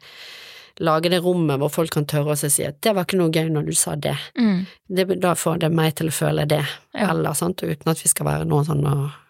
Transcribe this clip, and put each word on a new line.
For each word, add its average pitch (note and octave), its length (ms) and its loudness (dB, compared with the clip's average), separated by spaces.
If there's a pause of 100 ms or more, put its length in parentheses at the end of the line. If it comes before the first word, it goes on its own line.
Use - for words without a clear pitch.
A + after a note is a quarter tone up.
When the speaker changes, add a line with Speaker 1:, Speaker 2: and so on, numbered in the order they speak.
(800)
Speaker 1:
lage D#3+ 300 2
det F3 120 2
rommet E3+ 360 2
hvor D3 120 0
folk D#3+ 200 -2
kan D3+ 140 0
tørre D3 280 0
å D3 40 0 (140)
si - 140 0
at D3 160 -8
«det A3 140 2
var F#3 100 0
ikke F#3+ 140 -2
noe E3+ 120 4
gøy D#3+ 200 2
når D3+ 160 0
du D#3+ 60 -4
sa E3 240 0
det». C#3+ 200 -2 (220)
Speaker 2:
Mm. G3 280 2 (220)
Speaker 1:
Det, F#3 320 0
da F3+ 140 2
får E3 260 0
det E3 120 2
meg D#3+ 240 2
til D#3+ 120 -2
å D3+ 40 -4
føle D3+ 340 0
det. D3+ 180 2 (300)
Speaker 2:
Ja. G3 160 0
Speaker 1:
Eller, D#3+ 240 0
sant, F3 280 -2
uten D#3+ 280 -4
at D#3+ 120 0
vi - 60 0
skal - 180 0
være D3 200 0
noen D3 200 2
sånn D3+ 180 0
å C#3+ 260 0 (200)